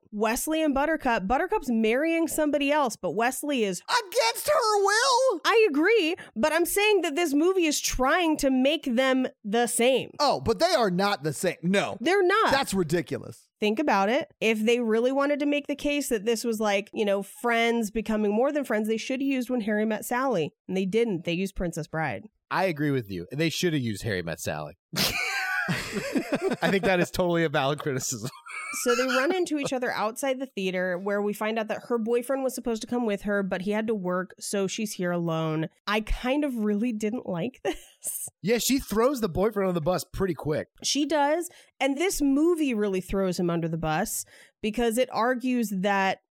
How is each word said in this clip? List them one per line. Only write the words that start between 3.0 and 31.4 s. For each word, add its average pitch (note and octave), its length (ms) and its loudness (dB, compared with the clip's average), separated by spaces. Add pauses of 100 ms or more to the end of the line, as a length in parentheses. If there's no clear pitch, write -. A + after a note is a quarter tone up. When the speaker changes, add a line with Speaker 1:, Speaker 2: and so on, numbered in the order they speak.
Speaker 1:
Wesley B3+ 480 0
is F#3+ 260 -2
Speaker 2:
Against A#4 580 0
her A4 380 2
will? A#4+ 600 2
Speaker 1:
I G#4+ 240 6
agree, E4 460 2 (200)
but A3+ 180 2
I'm E4+ 120 2
saying G4+ 360 4
that D#4 140 -2
this D#4+ 180 2
movie F4 320 2
is D4 140 0
trying D#4 580 2
to C4+ 140 2
make C#4 320 2 (120)
them C4 320 2 (160)
the A#3 240 0
same. A#3+ 520 2
Speaker 2:
Oh, C4 200 2
but F3+ 200 0
they F4+ 160 4
are A3+ 160 4
not G3 320 0
the D3+ 100 -2
same. F3 300 -2
No. E3+ 360 2
Speaker 1:
They're F4+ 240 4
not. F#4+ 280 4
Speaker 2:
That's C4+ 240 0
ridiculous. C#3+ 720 -2 (120)
Speaker 1:
Think G#3 200 0
about G#3+ 300 2
it. D4 180 0 (140)
If G#3+ 240 2
they A#3+ 140 4
really A#3 320 2
wanted C#4 300 2
to D4 40 0
make C#4+ 220 0
the D4 80 -2
case C#4+ 340 -2
that G#3 160 -2
this A3+ 180 0
was A3+ 160 -2
like, G3+ 340 0
you A3 120 0
know, G3+ 160 2
friends A#3 720 0
becoming G#3+ 420 0
more B3+ 180 2
than C#4+ 120 0
friends, A3 240 -2
they A3+ 100 0
should B3+ 240 -4
have C#4 60 -2
used B3+ 240 -2
When B3 100 0
Harry G#3+ 240 0
Met A3 180 -2
Sally. A#3+ 480 -2 (160)
And F#3 80 -4
they F#3+ 100 0
didn't. G3+ 400 0
They F3 80 -2
used F#3 220 -4
Princess E3 320 -4
Bride. C#3+ 360 -4 (260)
Speaker 3:
I E3 160 0
agree D3+ 240 0
with B2 220 -2
you. F2 200 -6
They D#3 180 0
should E3+ 240 0
have D3 100 2
used G#2+ 180 -4
Harry F#2+ 220 -2
Met E2 160 -6
Sally. D2+ 460 -6
<laughs> - 100 -14 (1700)
I E3+ 80 2
think F#3 140 0
that F#3 160 2
is E3+ 120 0
totally F3 320 0
a D#3+ 60 0
valid C#3+ 300 0
criticism. B2+ 560 -4
<laughs> - 40 -20 (460)
Speaker 1:
So A#3+ 100 2
they B3+ 100 2
run C4 300 2
into D#4+ 240 0
each C4+ 140 -2
other B3 180 -2
outside B3+ 480 -2
the C4+ 60 -8
theater F#3 520 -2
where G3+ 240 -2
we G#3 120 -2
find A3 260 -2